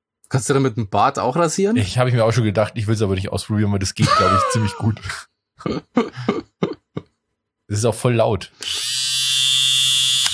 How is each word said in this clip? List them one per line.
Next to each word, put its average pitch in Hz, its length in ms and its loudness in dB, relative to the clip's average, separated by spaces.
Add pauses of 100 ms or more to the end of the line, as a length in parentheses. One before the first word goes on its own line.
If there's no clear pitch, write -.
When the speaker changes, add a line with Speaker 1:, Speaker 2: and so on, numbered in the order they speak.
(300)
Speaker 1:
Kannst 123 200 -2
du 143 40 4
damit 131 240 2
einen 110 120 -4
Bart 113 300 2
auch 117 160 0
rasieren? 196 400 2
Speaker 2:
Ich, 101 220 0
hab 127 100 4
ich 123 60 0
mir 117 120 4
auch 113 60 4
schon 117 140 2
gedacht, 104 300 0
ich 104 120 -4
will's 110 140 0
aber 98 140 0
nicht 95 140 -4
ausprobieren, 104 420 0
weil 101 80 0
das 98 140 -4
geht, - 140 2 (100)
glaub - 160 4
ich, 539 200 2
ziemlich 107 220 0
gut. 107 240 -2 (640)
Speaker 1:
<laughs> - 200 -6 (1800)
Speaker 2:
Das 104 120 -6
ist 113 60 0
auch 110 100 0
voll 123 200 0
laut. 113 360 0 (1800)